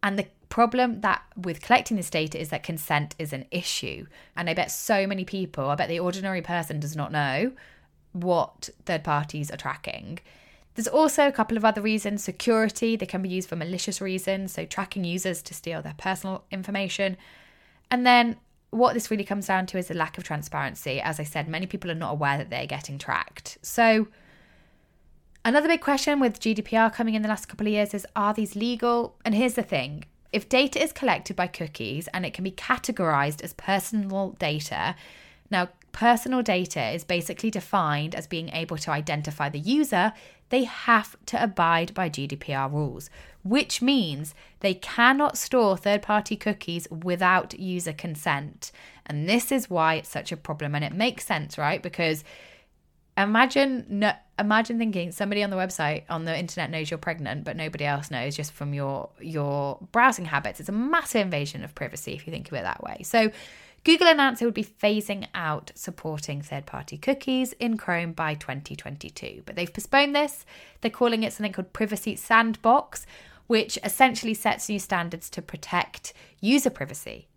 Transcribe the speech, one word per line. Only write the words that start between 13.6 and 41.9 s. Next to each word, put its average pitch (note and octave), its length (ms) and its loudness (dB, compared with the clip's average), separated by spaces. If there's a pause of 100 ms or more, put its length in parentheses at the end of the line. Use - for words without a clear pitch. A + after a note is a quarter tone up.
reasons, F#3+ 520 -4
so E3 140 -6
tracking F#3+ 400 -4
users F3 380 -2
to - 120 -14
steal D#3+ 260 -8
their D3+ 160 -10
personal F#3+ 540 -4
information. G3 680 -2 (720)
And B3 160 2
then A#3+ 300 8 (340)
what A#3 240 6
this A3+ 160 -2
really G#3 140 0
comes G3 240 -2
down F#3+ 200 2
to F#3 120 -4
is F3+ 80 -4
the E3 80 -6
lack D#3+ 240 -2
of F3 40 -12
transparency. C#3+ 800 -4
As D#3 180 -4
I D3+ 40 -4
said, D3+ 240 -4
many D#3+ 180 -4
people F#3 240 -6
are D#3+ 60 -2
not D#3 160 -4
aware C#3+ 260 2
that - 140 -6
they're B2+ 160 -4
getting C#3 320 -8
tracked. - 640 -4
So A3 440 6 (1400)
another C#4+ 240 6
big E4 140 4
question C#4+ 380 2
with B3 200 4
G A3 140 2
D G#3+ 80 0
P A3+ 160 0
R A3 140 6
coming A3+ 240 0
in G#3+ 80 0
the G#3+ 40 0
last G#3+ 200 -2
couple - 180 -4
of G#3+ 80 2
years G#3 220 2
is, F#3+ 100 -4 (100)
are G#3 200 2
these G#3+ 200 -2
legal? A#3 600 0 (100)
And A3+ 80 2
here's B2+ 220 4
the - 80 0
thing. C#3+ 420 -2 (260)
If G#3 180 -2
data C4+ 320 4
is D#4 100 0
collected - 440 0
by F3+ 100 0
cookies D3+ 680 -8
and F3+ 140 -4
it A2+ 80 -6
can F#3 100 -8
be F#3+ 80 -4
categorized D#3 920 0
as F3 100 -10
personal G3 880 -2
data, D3+ 560 -2 (560)
now F3+ 180 0 (220)
personal A#3+ 500 4
data F3+ 480 0
is E3 140 -6
basically F3 480 -2
defined D#3 640 0
as - 100 -8
being E3 240 -6
able E3 280 -6
to D3+ 120 -6
identify D3+ 600 -2
the C#3+ 100 -6
user, A3 520 2 (380)
they B3+ 140 4
have A3+ 520 2 (120)
to - 160 0
abide E3+ 500 2